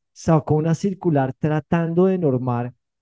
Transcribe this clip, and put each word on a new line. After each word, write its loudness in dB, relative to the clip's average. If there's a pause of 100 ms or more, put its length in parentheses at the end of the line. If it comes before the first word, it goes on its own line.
(120)
sacó 0
una 0
circular -2
tratando 0
de 0
normar -2 (280)